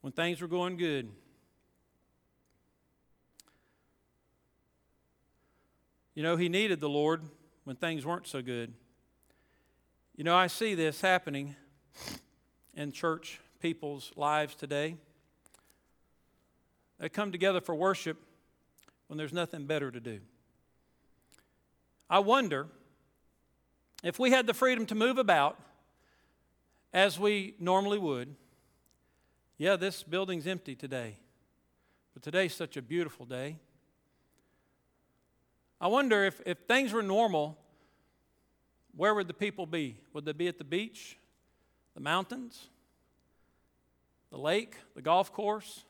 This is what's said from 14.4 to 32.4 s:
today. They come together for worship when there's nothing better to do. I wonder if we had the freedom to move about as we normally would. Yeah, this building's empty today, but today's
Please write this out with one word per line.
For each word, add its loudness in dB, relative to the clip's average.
today. -4
They -6
come -4
together 2
for -6
worship 0
when -12
there's -6
nothing -4
better -2
to -10
do. -10
I 6
wonder 4
if -4
we 6
had 4
the 0
freedom 2
to -4
move 2
about 4
as 4
we 0
normally 2
would. -2
Yeah, 2
this -4
building's -4
empty -6
today, -8
but -20
today's 0